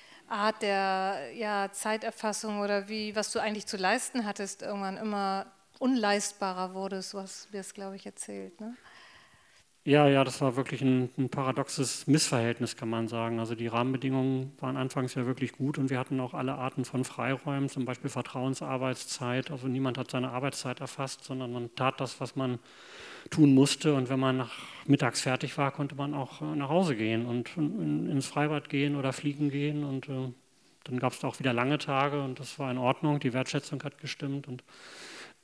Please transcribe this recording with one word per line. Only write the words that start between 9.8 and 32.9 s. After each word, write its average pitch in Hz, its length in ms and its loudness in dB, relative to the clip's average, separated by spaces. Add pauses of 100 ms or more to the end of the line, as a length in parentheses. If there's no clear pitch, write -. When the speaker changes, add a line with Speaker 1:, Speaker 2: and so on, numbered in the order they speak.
Speaker 2:
Ja, 147 220 10
ja, 139 160 8
das 131 160 -4
war 131 160 2
wirklich 131 240 -2
ein, 127 360 4
ein 131 120 0
paradoxes 135 800 -2
Missverhältnis, 117 680 4
kann 117 140 -4
man 113 180 0
sagen. 117 320 -2
Also 113 160 -4
die 117 120 -2
Rahmenbedingungen 131 920 0
waren 131 160 -4
anfangs 131 400 -2
ja 123 100 0
wirklich 123 280 -2
gut 143 240 -2
und 135 120 0
wir 135 80 0
hatten 131 220 -2
auch 127 140 -4
alle 135 220 -2
Arten 131 280 -4
von 127 220 -2
Freiräumen, 135 640 -2
zum 127 160 -4
Beispiel 127 240 -4
Vertrauensarbeitszeit. 131 1400 -2
Also 131 200 -4
niemand 127 280 0
hat 131 140 -4
seine 127 200 -2
Arbeitszeit 127 500 -4
erfasst, - 420 -8
sondern 131 300 -6
man 120 240 -6
tat 131 240 0
das, - 180 -6
was 131 160 -8
man 127 240 -2 (720)
tun 143 240 10
musste. 143 400 8
Und 127 160 0
wenn 131 100 2
man 131 160 4
nach 127 160 -2 (360)
mittags 139 340 4
fertig 131 360 0
war, 143 140 2
konnte 143 240 -4
man 143 180 -4
auch, 139 280 -6
äh, 151 160 -4
nach 139 100 0
Hause 160 300 4
gehen 113 280 2
und 120 300 -2
in, 160 540 0
ins 139 160 0
Freibad 147 420 0
gehen 143 300 0
oder 135 160 0
fliegen 147 360 0
gehen. 147 360 -2
Und, 135 240 -4
äh, 131 240 -4 (500)
dann 127 160 -2
gab's 127 200 0
da 135 100 -2
auch - 100 -6
wieder 127 140 2
lange 131 240 2
Tage 139 440 0
und 131 200 -4
das - 180 -10
war 135 120 -2
in 123 60 -2
Ordnung. 135 440 2